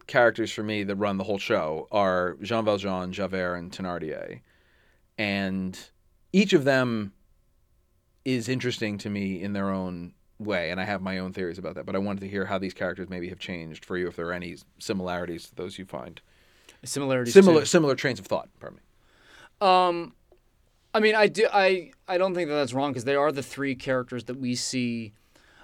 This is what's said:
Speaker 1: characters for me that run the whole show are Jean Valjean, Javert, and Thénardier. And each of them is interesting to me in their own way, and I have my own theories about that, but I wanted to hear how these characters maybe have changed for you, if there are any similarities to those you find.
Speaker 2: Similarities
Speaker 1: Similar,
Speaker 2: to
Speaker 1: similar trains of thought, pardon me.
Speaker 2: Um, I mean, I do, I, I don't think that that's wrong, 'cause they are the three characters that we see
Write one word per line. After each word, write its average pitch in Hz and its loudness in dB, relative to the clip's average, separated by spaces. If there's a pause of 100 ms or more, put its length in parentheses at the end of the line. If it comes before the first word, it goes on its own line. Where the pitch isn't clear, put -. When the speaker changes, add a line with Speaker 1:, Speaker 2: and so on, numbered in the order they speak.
Speaker 1:
characters 117 4
for 110 -6
me 107 -2
that 98 -2
run 101 0
the 98 -2
whole 98 -2
show 80 -2
are 92 2
Jean 113 -2
Valjean, 95 -2
Javert, 92 -4
and 87 -10
Thénardier. 85 -8 (760)
And 95 -2 (540)
each 196 4
of 156 4
them 123 2 (1120)
is 127 -2
interesting 120 -2
to 107 -8
me 98 -4
in 101 -6
their 98 -2
own 90 -6 (260)
way, 92 -2
and 90 -6
I - -2
have 98 -4
my 95 -6
own 92 -6
theories 90 -6
about 82 -10
that, 73 -10
but 98 -6
I 95 0
wanted 98 -4
to 98 -10
hear 98 -4
how 98 -4
these 92 -6
characters 90 -6
maybe 90 -8
have 90 -14
changed 82 -12
for 92 -6
you, 90 -2
if 85 -8
there 85 -6
are 87 -4
any 87 -10 (220)
similarities 87 -6
to - -20
those 92 -10
you 92 -12
find. 78 -14 (680)
Speaker 2:
Similarities 127 -2
Speaker 1:
Similar, 180 12
Speaker 2:
to - 0
Speaker 1:
similar 156 4
trains 123 -2
of 98 -14
thought, 87 -4 (140)
pardon - -16
me. - -6
Speaker 2:
Um, 180 4 (800)
I 220 4
mean, 214 4
I 214 6
do, 190 2
I, 190 4 (160)
I 180 0
don't 185 2
think 175 -2
that 147 -2
that's 135 0
wrong, 139 0
'cause 123 -6
they 139 0
are 143 4
the 135 -6
three 135 -4
characters 123 -4
that 127 -8
we 123 -2
see 117 -4 (500)